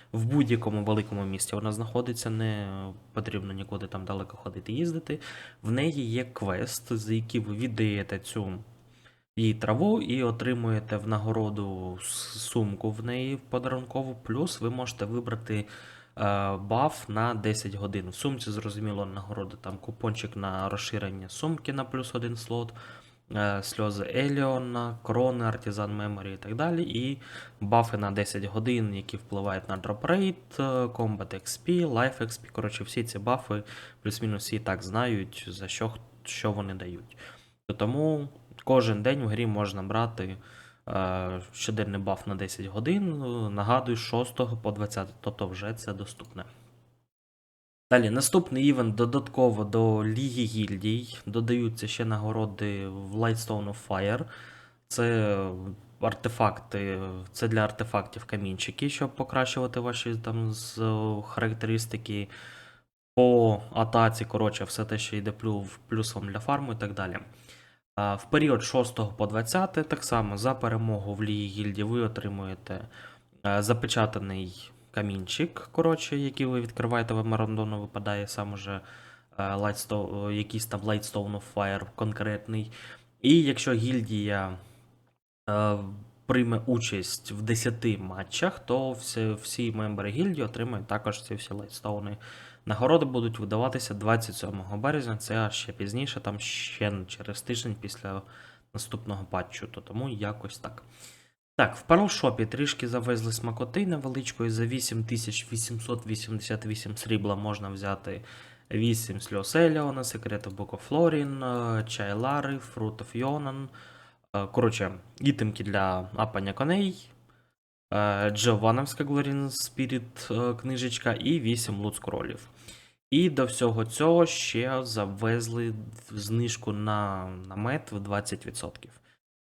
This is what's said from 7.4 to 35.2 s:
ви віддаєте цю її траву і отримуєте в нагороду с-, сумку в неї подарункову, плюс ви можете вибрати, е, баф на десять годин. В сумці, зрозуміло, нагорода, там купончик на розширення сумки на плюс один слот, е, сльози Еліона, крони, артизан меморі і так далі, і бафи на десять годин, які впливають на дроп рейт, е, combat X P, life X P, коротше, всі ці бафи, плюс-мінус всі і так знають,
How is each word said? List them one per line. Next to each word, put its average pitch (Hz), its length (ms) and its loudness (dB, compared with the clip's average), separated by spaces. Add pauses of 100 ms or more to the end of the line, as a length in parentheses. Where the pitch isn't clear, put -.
ви 104 140 -2
віддаєте 104 640 0
цю 95 400 -6 (800)
її 110 180 4
траву 208 480 4
і 127 200 0
отримуєте 113 720 0
в 104 120 -4
нагороду 104 920 0
с-, - 380 -6
сумку 107 520 0
в 113 140 -6
неї 127 320 -2
подарункову, 127 840 -4
плюс 135 380 -2
ви 117 100 0
можете 123 340 -4
вибрати, 113 640 -2 (520)
е, 101 380 2
баф 113 520 0
на 113 260 2
десять 107 400 0
годин. 98 340 -4
В 92 60 -8
сумці, 131 360 -4
зрозуміло, 104 560 -4
нагорода, 98 540 -8
там 95 180 -8
купончик 113 580 -4
на 95 320 -2
розширення 98 600 -6
сумки 156 440 -4
на 135 120 -2
плюс 131 300 -6
один 117 220 -4
слот, 117 380 -4 (580)
е, 101 300 2
сльози 101 520 -2
Еліона, 127 880 0
крони, 123 420 2
артизан 104 520 -2
меморі 101 380 -4
і - 20 -8
так 104 180 -8
далі, 165 280 2
і 131 380 -2 (400)
бафи 113 360 4
на 101 140 0
десять 101 340 0
годин, 110 500 0
які 98 220 -8
впливають 98 520 -4
на 95 80 -4
дроп 104 280 -4
рейт, 185 560 2
е, - 20 0
combat 117 720 0
X - 340 -6
P, 175 180 4
life 127 360 2
X 117 40 0
P, - 260 -10
коротше, 107 320 -4
всі 117 200 -2
ці 117 140 -6
бафи, 107 440 0 (400)
плюс-мінус 107 420 -2
всі - 120 -2
і - 20 -2
так 92 240 -2
знають, 104 640 -2